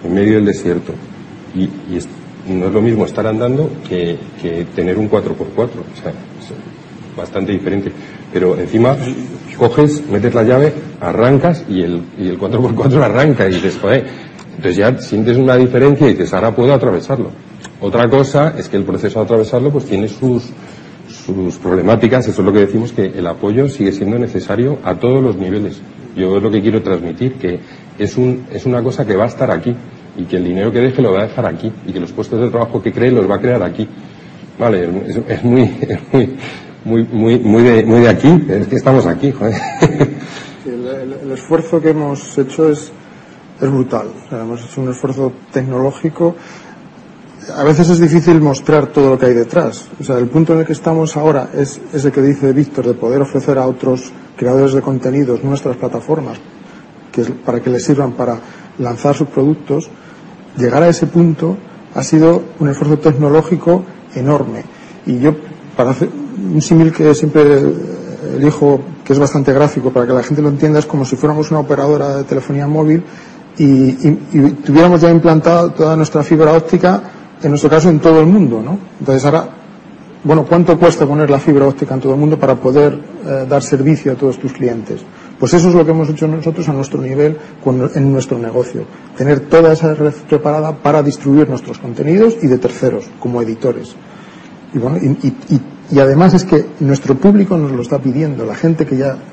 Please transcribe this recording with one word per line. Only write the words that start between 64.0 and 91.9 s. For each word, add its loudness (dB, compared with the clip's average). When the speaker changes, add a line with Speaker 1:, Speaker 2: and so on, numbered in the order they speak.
Speaker 2:
enorme. -2
Y -2
yo, 2
para 2
hacer -2
un 2
símil 4
que 4
siempre 2
elijo, 2
que 0
es 4
bastante 2
gráfico, 2
para 0
que -2
la 2
gente -2
lo 2
entienda, 2
es -4
como -2
si -2
fuéramos -2
una 2
operadora 0
de -6
telefonía -4
móvil 2
y, 2
y, 4
y 4
tuviéramos 6
ya 6
implantada 4
toda 0
nuestra 0
fibra 4
óptica, 2
en -2
nuestro 2
caso, 6
en 4
todo 6
el 6
mundo, 4
¿no? -4
Entonces, 0
ahora, 0
bueno, 4
¿cuánto 4
cuesta 2
poner 0
la 2
fibra 4
óptica -4
en -4
todo 0
el 0
mundo 2
para 2
poder, 2
eh, -4
dar 2
servicio 0
a -2
todos -2
tus -6
clientes? -6
Pues 2
eso 6
es 6
lo 6
que 2
hemos 0
hecho -2
nosotros -4
a 0
nuestro -4
nivel, 0
con, 0
en 2
nuestro -2
negocio. -4
Tener 2
toda 6
esa 2
red 0
preparada 0
para 2
distribuir 2
nuestros -8
contenidos 2